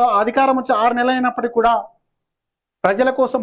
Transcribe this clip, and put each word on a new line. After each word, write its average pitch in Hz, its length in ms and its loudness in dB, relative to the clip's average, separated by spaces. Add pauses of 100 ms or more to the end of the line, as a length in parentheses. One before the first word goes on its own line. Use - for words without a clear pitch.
(200)
అధికారం 262 380 0
వచ్చి 254 180 -2
ఆరు 233 180 0
నెలలు 247 180 0
అయినప్పటికీ 247 420 -4
కూడా 233 200 2 (1120)
ప్రజల 214 260 2
కోసం 254 340 -2